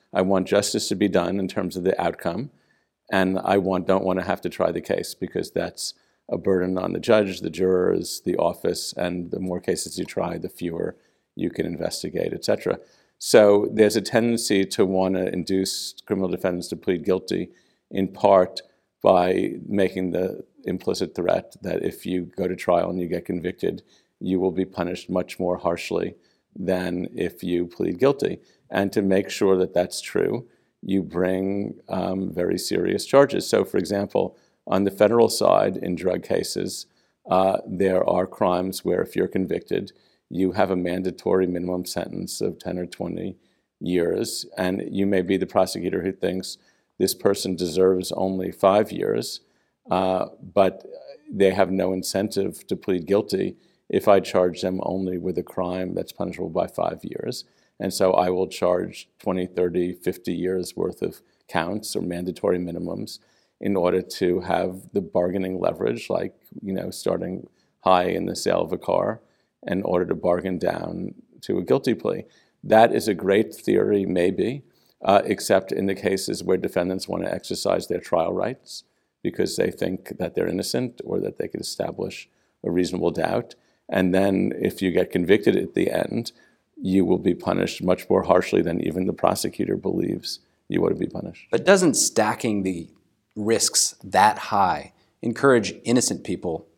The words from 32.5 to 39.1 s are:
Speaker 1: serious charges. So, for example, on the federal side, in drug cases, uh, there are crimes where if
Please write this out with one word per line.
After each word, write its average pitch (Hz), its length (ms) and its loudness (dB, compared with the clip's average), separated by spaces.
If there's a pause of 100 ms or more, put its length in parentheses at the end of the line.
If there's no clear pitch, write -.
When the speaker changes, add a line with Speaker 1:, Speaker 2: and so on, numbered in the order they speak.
Speaker 1:
serious 92 460 -2
charges. 139 440 4
So, 101 140 4
for 98 140 -2
example, 98 600 0 (300)
on 95 160 2
the 98 80 2
federal 110 380 6
side, 98 480 4
in 90 180 -4
drug 90 260 -2
cases, 95 640 -4 (440)
uh, 95 360 4
there 92 420 2
are 90 200 2
crimes 92 580 -2
where 90 160 2
if - 140 -6